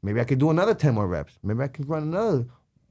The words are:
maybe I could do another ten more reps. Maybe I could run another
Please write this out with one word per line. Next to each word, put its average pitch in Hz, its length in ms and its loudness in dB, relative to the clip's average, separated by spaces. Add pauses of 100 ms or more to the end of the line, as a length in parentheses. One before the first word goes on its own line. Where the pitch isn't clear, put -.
maybe 104 180 -2
I 120 40 2
could 127 160 0
do 151 100 4
another 185 240 4
ten 135 220 2
more 104 120 0
reps. 80 360 -6
Maybe 110 180 -2
I 143 60 -4
could 139 200 -8
run 156 160 -2
another 160 440 0 (440)